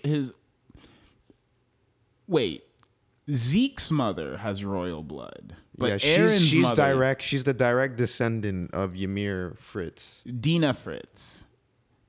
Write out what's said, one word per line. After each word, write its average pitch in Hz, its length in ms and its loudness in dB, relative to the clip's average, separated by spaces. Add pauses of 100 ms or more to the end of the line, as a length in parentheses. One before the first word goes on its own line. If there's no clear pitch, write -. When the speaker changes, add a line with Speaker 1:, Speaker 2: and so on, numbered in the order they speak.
Speaker 1:
his, 143 300 -2 (1900)
wait, 120 380 0 (680)
Zeke's 147 600 0
mother 92 480 -2
has 101 260 -6
royal 90 380 -6
blood, 65 540 -14 (200)
but 127 100 -2
Speaker 2:
Yeah, 104 100 0
she's, 156 220 4
Speaker 1:
Aaron's - 280 6
Speaker 2:
she's 143 180 6
Speaker 1:
mother - 120 4
Speaker 2:
direct, 135 460 2
she's 135 220 -2
the 135 100 2
direct 123 420 2
descendant 110 800 -2
of 92 200 -2
Ymir 95 640 -4
Fritz. - 640 -12 (180)
Speaker 1:
Dina 151 340 2
Fritz - 680 -14 (640)